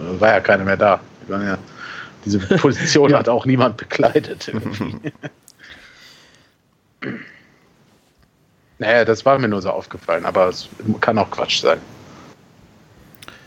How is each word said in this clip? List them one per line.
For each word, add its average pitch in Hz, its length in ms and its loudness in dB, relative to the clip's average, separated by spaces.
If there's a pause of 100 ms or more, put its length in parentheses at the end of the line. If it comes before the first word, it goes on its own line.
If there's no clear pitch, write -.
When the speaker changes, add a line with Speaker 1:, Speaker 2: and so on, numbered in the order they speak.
(200)
Speaker 1:
war 107 140 6
ja 98 60 2
keiner 98 240 2
mehr 98 120 0
da. 98 240 4 (240)
Die 92 80 -12
waren 101 140 -4
ja, 98 100 -4 (720)
diese 101 140 0
Position 143 680 2
Speaker 2:
<laughs> - 20 6
Ja. 131 80 4
Speaker 1:
hat 107 100 -2
auch 120 160 0
niemand 123 320 2
bekleidet - 680 -2
irgendwie. 104 680 -8
<laughs> - 60 -20 (3500)
Naja, 117 260 2
das 110 200 0
war 135 140 4
mir 123 100 0
nur 101 140 -2
so 95 80 -4
aufgefallen, 85 560 -4
aber 92 220 2
es - 200 -8 (320)
kann 110 180 0
auch 98 120 0
Quatsch - 320 -4
sein. - 160 2 (1700)